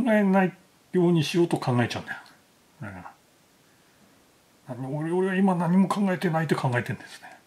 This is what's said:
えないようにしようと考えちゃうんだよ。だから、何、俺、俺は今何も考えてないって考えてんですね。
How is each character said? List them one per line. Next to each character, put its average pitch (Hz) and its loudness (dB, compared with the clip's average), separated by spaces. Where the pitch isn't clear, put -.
え 214 4
な 190 4
い 175 -2
よ 180 4
う 175 4
に 165 4
し - -4
よ 175 4
う 165 2
と 165 -2
考 123 0
え 107 0
ち - -8
ゃ 107 -8
う - -10
ん - -18
だ - -10
よ。 - -14
だ 104 -12
か 98 -16
ら、 127 -14
何、 135 -8
俺、 160 -4
俺 185 0
は 190 -4
今 196 4
何 175 2
も 190 6
考 202 0
え 247 -2
て 185 -2
な 160 0
い 160 -2
っ - -2
て 165 0
考 135 -2
え 120 0
て - -6
ん 98 -8
で - -16
す - -20
ね。 - -20